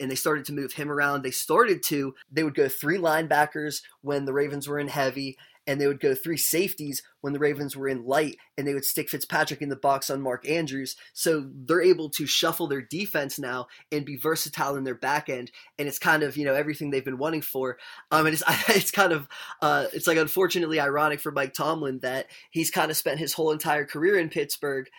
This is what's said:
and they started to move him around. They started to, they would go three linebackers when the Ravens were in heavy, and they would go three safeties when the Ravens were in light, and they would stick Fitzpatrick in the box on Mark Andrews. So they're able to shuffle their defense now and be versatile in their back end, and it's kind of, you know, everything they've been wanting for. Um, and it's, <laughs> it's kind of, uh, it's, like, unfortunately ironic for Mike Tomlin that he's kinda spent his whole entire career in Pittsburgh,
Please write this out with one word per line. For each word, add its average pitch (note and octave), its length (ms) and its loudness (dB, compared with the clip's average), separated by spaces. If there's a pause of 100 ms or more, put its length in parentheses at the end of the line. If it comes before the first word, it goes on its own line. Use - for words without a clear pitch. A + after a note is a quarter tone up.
and C3+ 100 -4
they C3 40 -2
started D3+ 320 0
to D3 80 -8
move C#3 180 -6
him D3 180 -6
around. C#3+ 320 0
They C3 80 -4
started F3+ 540 2
to, C#3 300 -2 (180)
they D#3 120 0
would D3 100 -2
go C#3+ 120 4
three D3 300 0
linebackers D#3 880 2 (180)
when C#3+ 240 -2
the C3+ 80 -4
Ravens C#3+ 360 -2
were C#3+ 100 -2
in C#3+ 100 -4
heavy, C3+ 480 -2 (320)
and C#3 120 0
they C#3+ 80 4
would C#3 100 0
go C#3 160 4
three E3 220 -4
safeties D3+ 680 -2 (200)
when C#3+ 100 -4
the C#3+ 80 -2
Ravens C#3+ 360 0
were C3+ 120 -4
in B2 180 -4
light, C#3+ 300 0 (200)
and C#3+ 120 -2
they C#3+ 40 0
would C#3 120 -2
stick - 260 -2
Fitzpatrick D3+ 500 -2
in D3 80 -4
the C#3 60 -2
box C3+ 340 0
on C#3 140 -2
Mark C3 260 -4
Andrews. C3+ 460 -2 (180)
So D3+ 400 0
they're C#3 300 2
able D#3+ 280 6
to - 140 -4
shuffle E3 440 0
their C#3 120 -2
defense D#3 560 -4
now B2+ 300 -6 (240)
and D3 160 -2
be D3 80 -10
versatile D3 640 -2
in C3+ 80 -4
their B2+ 100 -2
back C#3 340 -2
end, B2 220 -6 (260)
and C#3+ 120 -2
it's C3+ 100 -6
kind D#3 240 4
of, C3+ 140 -2
you D3 80 -2
know, C3+ 100 2
everything D3 360 -2
they've C3+ 140 -2
been C3 140 -6
wanting D#3 240 -2
for. B2+ 360 -4 (340)
Um, D#3 140 6
and D#3 80 2
it's, D#3 120 -2
<laughs> - 220 2
it's G#3 240 4
kind F#3+ 200 4
of, D3 140 -2 (340)
uh, C#3+ 320 2
it's, - 140 -2
like, E3 120 6
unfortunately E3 600 2
ironic D3 400 2
for D3+ 140 -6
Mike C#3 200 -2
Tomlin D3 460 -2
that B2+ 300 -4 (200)
he's E3 220 -2
kinda D#3 240 0
spent D3+ 240 -2
his D#3 140 -4
whole D#3+ 180 0
entire D3+ 340 0
career E3 320 2
in E3+ 120 2
Pittsburgh, C#3+ 600 -4 (100)